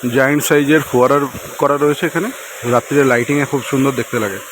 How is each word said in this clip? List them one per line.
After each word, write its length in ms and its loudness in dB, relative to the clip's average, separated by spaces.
জায়ান্ট 340 2
সাইজের 400 4
ফোয়ারা 300 4
করা 180 2
রয়েছে 320 0
এখানে, 180 -4
রাত্রিরে 380 2
লাইটিংয়ে 400 0
খুব 180 -2
সুন্দর 300 0
দেখতে 240 -4
লাগে 160 -6